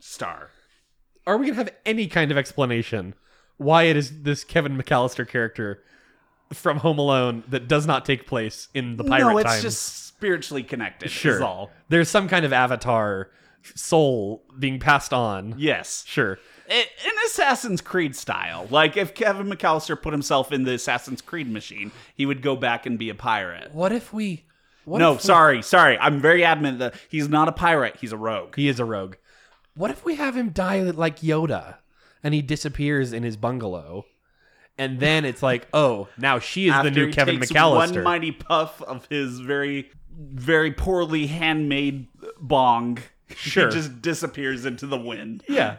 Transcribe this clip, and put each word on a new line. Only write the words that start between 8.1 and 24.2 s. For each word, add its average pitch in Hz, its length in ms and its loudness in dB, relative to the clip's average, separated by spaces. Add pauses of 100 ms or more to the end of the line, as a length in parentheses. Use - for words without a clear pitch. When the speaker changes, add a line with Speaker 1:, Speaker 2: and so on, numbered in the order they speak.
Speaker 2:
place 110 480 -6
in 123 220 -6
the - 80 -6
pirate 269 160 4 (120)
Speaker 1:
No, 208 60 4
it's 214 120 2
Speaker 2:
times? 110 120 2
Speaker 1:
just - 440 -8
spiritually 165 560 -4
connected, 110 440 -10
is - 60 -8
Speaker 2:
Sure. 123 300 2
Speaker 1:
all. 98 280 -6 (180)
Speaker 2:
There's 160 220 4
some 190 180 2
kind 175 160 2
of 135 80 0
Avatar 113 800 0 (440)
soul 123 720 0 (140)
being 131 200 -2
passed 139 360 2
on. 110 420 -2
Speaker 1:
Yes. 135 500 -4
Speaker 2:
Sure. 104 320 -2 (320)
Speaker 1:
I-, 208 40 0 (320)
in 440 60 0 (140)
Assassin's 254 540 -2
Creed 156 340 -4
style. 90 560 -8
Like, 156 280 4
if 196 160 -4
Kevin 202 340 -2
McAllister 160 520 -2
put 156 120 -6
himself 143 400 0
in 131 120 0
the 127 100 0
Assassin's 123 480 -6
Creed 151 280 -10
machine, 104 400 -10 (240)
he 139 120 -2
would 135 160 -4
go 135 120 0
back 117 300 -2
and 120 140 -4
be 113 100 -6
a 104 60 -8
pirate. 104 600 -4
Speaker 2:
What 185 180 0
if 233 200 -6
we, 208 320 -6 (400)